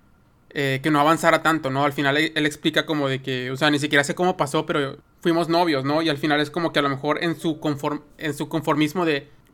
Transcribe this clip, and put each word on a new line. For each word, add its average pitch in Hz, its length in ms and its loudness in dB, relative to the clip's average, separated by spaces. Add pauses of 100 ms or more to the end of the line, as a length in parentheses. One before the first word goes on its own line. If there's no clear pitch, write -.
(500)
eh, 135 320 -2
que 156 80 0
no 151 100 4
avanzara 160 420 4
tanto, 156 280 0
¿no? 135 140 0
Al 143 80 0
final 143 240 0
él, 160 180 0
él 156 120 2
explica 151 400 -2
como 143 220 0
de 135 140 -4
que, 127 280 -4
o 135 60 -6
sea, 151 140 0
ni 147 80 2
siquiera 143 260 2
sé 165 100 -4
cómo 180 220 0
pasó, 156 300 -2
pero 143 320 -4 (220)
fuimos 165 280 2
novios, 165 360 2
¿no? 147 180 2
Y 160 60 0
al 143 100 0
final 151 220 0
es 147 100 -2
como 165 220 -2
que 160 60 -2
a 147 40 4
lo 143 60 2
mejor 147 340 -2
en 165 160 -2
su 156 220 -4
conform-, 151 420 -4 (160)
en 151 160 -4
su 147 140 -6
conformismo 156 560 0
de, 143 240 -2 (260)